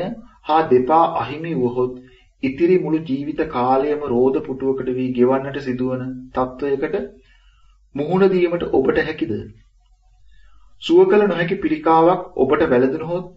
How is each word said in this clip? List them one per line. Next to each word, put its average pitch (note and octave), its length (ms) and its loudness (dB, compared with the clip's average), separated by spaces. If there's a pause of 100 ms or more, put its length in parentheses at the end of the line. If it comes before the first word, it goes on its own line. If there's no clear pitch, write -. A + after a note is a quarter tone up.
(420)
හා D#3 220 0
දෙපා B2+ 400 4 (120)
අහිමි D#3 380 -6
වුවහොත් B2+ 400 -2 (500)
ඉතිරි E3+ 340 2
මුළු D#3 220 -2
ජීවිත C#3+ 480 -6
කාලයම D3 560 0
රෝද C3 360 2
පුටුවකට C3 500 -4
වී B2+ 220 -4
ගෙවන්නට C3+ 480 0
සිදුවන B2+ 440 -4 (260)
තත්ත්වයකට C#3 680 -4 (960)
මුහුණ F3 320 2
දීමට F3 420 0
ඔබට C3+ 300 2
හැකිද? D#3 340 -4 (1500)
සුව F3+ 240 4
කළ G3+ 200 4
නොහැකි F3 300 0
පිළිකාවක් D#3+ 840 2
ඔබට D3 280 2
වැළඳුනහොත් D#3 600 0 (120)